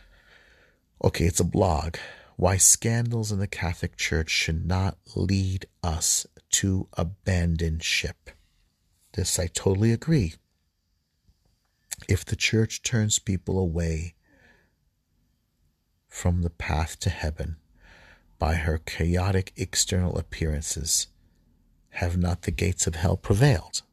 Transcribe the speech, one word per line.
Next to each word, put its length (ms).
Okay, 240
it's 140
a 60
blog. 500
Why 220
scandals 720
in 80
the 80
Catholic 480
Church 340
should 360
not 320
lead 520
us 460
to 420
abandon 840
ship. 500
This 260
I 80
totally 460
agree. 400
If 160
the 100
Church 460
turns 380
people 380
away 580
from 320
the 80
path 500
to 100
heaven 460
by 180
her 220
chaotic 760
external 640
appearances, 920
have 260
not 240
the 100
gates 360
of 80
hell 200
prevailed? 640